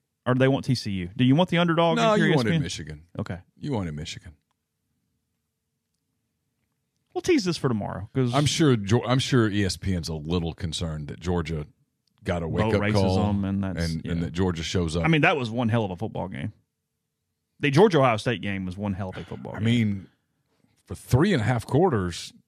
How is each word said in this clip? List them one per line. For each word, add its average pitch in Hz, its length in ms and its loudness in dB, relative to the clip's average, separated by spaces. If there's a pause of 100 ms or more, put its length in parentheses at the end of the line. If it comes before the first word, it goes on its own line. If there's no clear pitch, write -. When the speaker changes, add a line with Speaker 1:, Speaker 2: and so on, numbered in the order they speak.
(260)
Speaker 1:
Or 123 60 4
do 127 60 2
they 131 100 6
want 135 160 0
T 135 100 0
C 113 180 -6
U? 92 220 -6
Do 127 100 2
you 131 120 6
want 180 140 2
the 170 80 0
underdog 170 380 2
Speaker 2:
No, 226 180 4
Speaker 1:
if - 40 4
you're 160 100 4
Speaker 2:
you 156 80 4
wanted 120 160 2
Speaker 1:
E - 0 -
S - 0 -
P 165 40 2
N? 147 60 0
Speaker 2:
Michigan. 78 400 -8 (160)
Speaker 1:
Okay. 87 200 -6 (220)
Speaker 2:
You 147 120 -6
wanted 90 220 -4
Michigan. 78 380 -12 (2750)
Speaker 1:
We'll 359 100 -6
tease 294 220 2
this 170 140 0
for 143 100 0
tomorrow, 98 460 -6
'cause 123 200 0
Speaker 2:
I'm 147 120 2
sure 143 300 4
Geo-, 104 300 2
I'm 127 140 2
sure 117 280 4
E 101 160 2
S 90 120 -2
P 95 180 -2
N's 82 140 -4
a 82 60 -6
little 82 400 -2
concerned 78 540 -6
that - 120 -12
Georgia 80 460 -4 (580)
got 87 180 -2
a 82 60 -6
Speaker 1:
Boat 80 40 -6 (140)
Speaker 2:
wake-up 107 140 2
Speaker 1:
races 101 220 2
Speaker 2:
call 95 240 2
Speaker 1:
them, 101 180 0
and 98 180 -2
that's, 90 300 -2
Speaker 2:
and, 80 140 -6
and 85 140 -2
Speaker 1:
yeah. 85 40 -2
Speaker 2:
that 80 80 -6
Georgia 87 300 0
shows 82 340 -2
up. 85 80 -2
Speaker 1:
I - 40 2
mean, 160 120 2
that 170 160 2
was 123 140 -4
one 120 180 -2
hell 113 160 2
of 95 60 -6
a 90 60 -10
football 90 320 -8
game. 98 240 -8 (1080)
The 143 100 0
Georgia-Ohio 143 460 6
State 113 240 -4
game 98 240 -6
was 90 140 -8
one 101 160 -2
hell 95 160 -8
of - 80 -12
a 87 60 -10
football - 300 -12
Speaker 2:
I - 40 -12
Speaker 1:
game. 101 60 -2
Speaker 2:
mean, 110 420 0 (800)
for 98 80 -10
three 160 400 2
and 127 60 2
a 107 40 -2
half 120 220 -2
quarters, 117 640 0 (160)